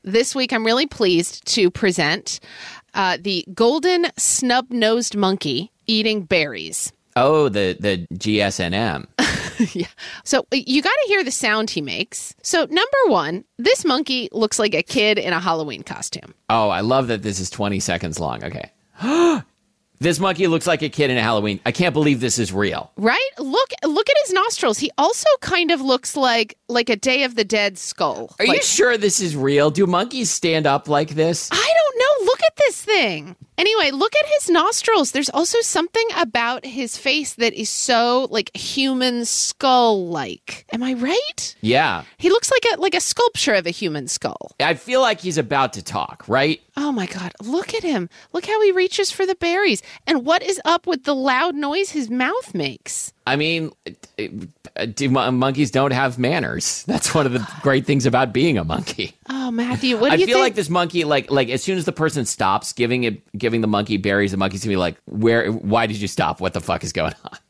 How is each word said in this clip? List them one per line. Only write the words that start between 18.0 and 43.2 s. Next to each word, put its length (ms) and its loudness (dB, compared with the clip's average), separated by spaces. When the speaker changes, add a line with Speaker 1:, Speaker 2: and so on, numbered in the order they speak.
Speaker 2:
long. 240 -4
Okay. 260 -10
<gasps> 400 2
This 200 0
monkey 260 2
looks 220 2
like 140 2
a 60 -4
kid 220 0
in 80 0
a 40 0
Halloween. 440 0
I 60 0
can't 200 0
believe 280 2
this 180 -2
is 140 -2
real. 440 -2
Speaker 1:
Right? 400 0
Look, 340 0
look 240 0
at 60 4
his 60 -4
nostrils. 460 0
He 180 -4
also 320 2
kind 320 0
of 80 2
looks 360 0
like, 400 2
like 200 0
a 60 2
Day 300 0
of 100 -4
the 100 0
Dead 340 0
skull. 600 -4
Speaker 2:
Are 60 0
you 80 4
Speaker 1:
Like 100 2
Speaker 2:
sure 340 2
this 220 0
is 160 -2
real? 380 4
Do 160 4
monkeys 420 0
stand 380 2
up 180 2
like 300 2
this? 340 0
Speaker 1:
I 60 0
don't 420 2
know. 280 4
Look 180 2
at 140 2
this 220 2
thing. 540 0
Anyway, 340 2
look 240 0
at 100 4
his 120 -2
nostrils. 600 4
There's 200 -2
also 320 2
something 440 0
about 480 -2
his 320 -8
face 380 -2
that 200 0
is 140 -6
so, 640 2
like, 260 -4
human 680 -2
skull-like. 1500 0
Am 120 -6
I 80 -2
right? 680 -4
Speaker 2:
Yeah. 440 2
Speaker 1:
He 120 0
looks 220 2
like 100 2
a, 80 -4
like 140 0
a 60 0
sculpture 540 0